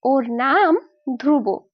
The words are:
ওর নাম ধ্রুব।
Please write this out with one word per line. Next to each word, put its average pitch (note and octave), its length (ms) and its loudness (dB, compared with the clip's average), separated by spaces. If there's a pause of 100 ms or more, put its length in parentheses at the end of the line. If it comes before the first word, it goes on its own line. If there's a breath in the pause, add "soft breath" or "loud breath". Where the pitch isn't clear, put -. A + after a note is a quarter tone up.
ওর B3+ 280 0
নাম D#4 460 2 (420)
ধ্রুব। B3+ 540 0